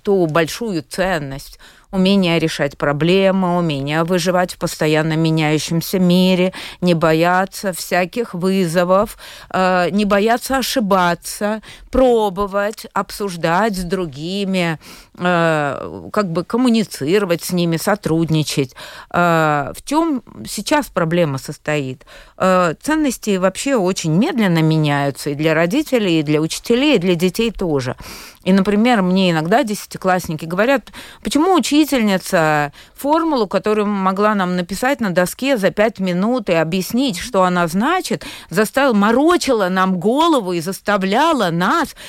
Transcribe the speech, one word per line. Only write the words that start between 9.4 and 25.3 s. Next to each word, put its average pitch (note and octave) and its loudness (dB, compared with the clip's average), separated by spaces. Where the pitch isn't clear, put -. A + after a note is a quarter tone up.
э, F#3 2
не G#3 0
бояться A3 0
ошибаться, G#3 -2
пробовать, G#3+ 0
обсуждать F#3+ -2
с F#3 -6
другими, F3 -4
э, D3+ -2
как G3+ -2
бы E3+ -2
коммуницировать G3+ 0
с - -8
ними, F3 0
сотрудничать. D#3+ -2
Э, D#3 0
в - -18
чём D#4 -2
сейчас C4 -2
проблема E3 0
состоит? C#3+ -6
Э, F3+ 2
ценности C#4 0
вообще F#3+ 0
очень F3+ 0
медленно G#3+ 2
меняются D3 0